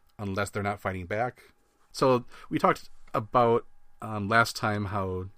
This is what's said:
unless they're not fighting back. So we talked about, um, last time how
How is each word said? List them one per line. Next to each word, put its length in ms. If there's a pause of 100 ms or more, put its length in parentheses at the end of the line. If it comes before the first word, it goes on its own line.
(180)
unless 320
they're 140
not 160
fighting 260
back. 360 (500)
So 320 (260)
we 80
talked 320 (240)
about, 520 (360)
um, 260
last 280
time 300
how 400 (120)